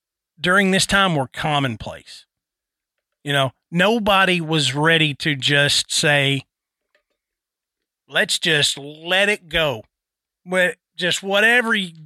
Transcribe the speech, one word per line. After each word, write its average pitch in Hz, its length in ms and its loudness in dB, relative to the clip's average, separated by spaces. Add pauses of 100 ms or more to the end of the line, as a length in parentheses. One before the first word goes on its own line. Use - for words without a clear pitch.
(380)
during 185 320 2
this 185 160 0
time 190 300 2
were 131 100 -2
commonplace. 123 1000 -6 (960)
You 143 80 -4
know, 135 200 0 (180)
nobody 190 680 2
was 151 340 -2
ready 156 400 2
to 151 200 -4
just 143 560 0
say, 139 520 0 (1600)
"Let's 170 320 -2
just 151 380 0
let 160 520 -2
it 202 200 -4
go." 147 360 -2 (600)
But 180 320 0 (200)
just 165 260 -4
whatever, 220 520 2 (320)